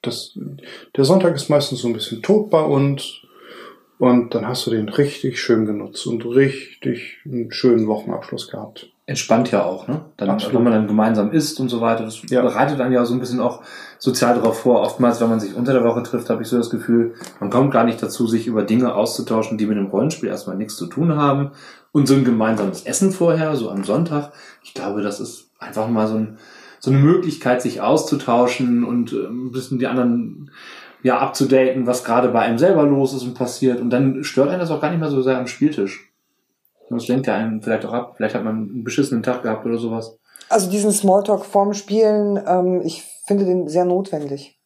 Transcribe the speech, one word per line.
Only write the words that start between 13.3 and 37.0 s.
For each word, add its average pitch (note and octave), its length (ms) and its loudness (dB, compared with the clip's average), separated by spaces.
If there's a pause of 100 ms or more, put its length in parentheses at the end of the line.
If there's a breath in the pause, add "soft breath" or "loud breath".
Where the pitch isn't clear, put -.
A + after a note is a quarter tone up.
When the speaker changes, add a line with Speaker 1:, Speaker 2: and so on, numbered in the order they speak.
Speaker 2:
auch A#2+ 220 -4 (360 loud breath)
sozial B2 360 2
darauf A2+ 260 0
vor. A#2+ 220 4
Oftmals, A#2 400 0
wenn A2+ 80 2
man A2+ 100 2
sich G2 160 -8
unter B2 160 0
der B2 100 4
Woche A#2 200 2
trifft, A#2 260 -6
habe A#2 140 -2
ich G#2+ 60 -8
so A#2+ 100 2
das A#2 100 0
Gefühl, A#2 460 0 (260 loud breath)
man G2+ 80 -4
kommt C3+ 240 2
gar A#2+ 120 4
nicht A2+ 180 -2
dazu, A2+ 240 -2
sich A2 200 0
über A2 180 0
Dinge A2+ 300 2
auszutauschen, A2 640 -2
die G#2+ 80 0
mit G#2 140 0
dem G2 80 -2
Rollenspiel A2+ 420 -2
erstmal F2+ 300 -8
nichts G#2+ 180 -8
zu - 120 -8
tun D#3 280 0
haben. C#3+ 360 0 (380 loud breath)
Und C#3+ 160 2
so C3+ 80 4
ein C3+ 120 4
gemeinsames A2 560 0
Essen - 280 0
vorher, D#3+ 460 0
so A2+ 140 -4
am G2 120 -4
Sonntag, D3 500 -2 (300 loud breath)
ich - 120 -20
glaube, G#2 260 -6
das G2+ 200 -6
ist - 380 -14
einfach A2 300 -6
mal A2 180 2
so A2 100 -2
ein, A2 200 -4 (420 loud breath)
so - 120 -2
eine C#3 100 6
Möglichkeit, D3 600 2
sich - 180 -4
auszutauschen B2 1040 2
und, A#2 300 -2
äh, F#2+ 120 -2
ein B2 260 -8
bisschen B2+ 260 -6
die B2+ 80 0
anderen, B2 640 -2 (520 loud breath)
ja, B2+ 160 4
abzudaten, C3 680 2
was B2 180 0
gerade A#2+ 240 2
bei A2+ 120 2
einem A#2 180 0
selber E3+ 240 6
los C#3 320 2
ist B2+ 80 -6
und B2 100 -6
passiert. B2 480 0
Und A#2+ 80 -2
dann C3 340 2
stört C#3+ 280 2
einen F3+ 100 -2
das E3 100 -2
auch D3+ 120 -2
gar D#3 80 0
nicht E3+ 100 0
mehr D#3 80 -2
so C3+ 140 0
sehr C3 160 2
am B2 80 -4
Spieltisch. C3+ 580 -2 (880)
Das A#2+ 160 -6